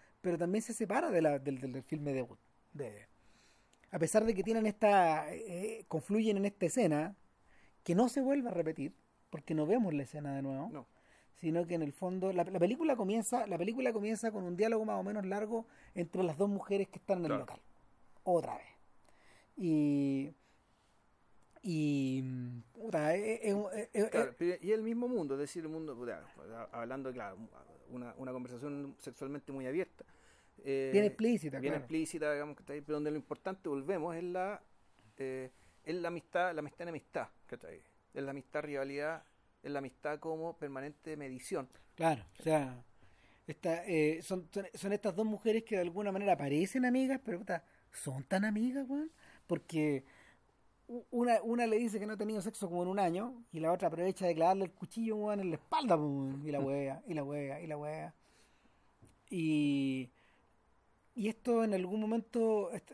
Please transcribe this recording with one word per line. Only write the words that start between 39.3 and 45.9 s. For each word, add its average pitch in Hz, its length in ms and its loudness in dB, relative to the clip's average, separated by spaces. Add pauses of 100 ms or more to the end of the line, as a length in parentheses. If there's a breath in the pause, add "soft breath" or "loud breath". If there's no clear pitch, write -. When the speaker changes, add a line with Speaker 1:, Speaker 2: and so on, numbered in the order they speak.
Speaker 2:
es 143 80 -8
la 143 100 -2
amistad 147 400 -6
como 160 360 -6
permanente 147 600 -10
medición. 135 520 -6 (280 soft breath)
Speaker 1:
Claro, 156 280 2 (140)
o - 40 -16
sea, 135 400 2 (640 soft breath)
esta, 165 400 -2
eh, 160 360 2
son, 185 300 -6
son, 196 220 -4
son 196 180 -4
estas 202 220 0
dos 214 120 0
mujeres 220 380 0
que 220 120 -2
de 180 60 4
alguna 190 300 -2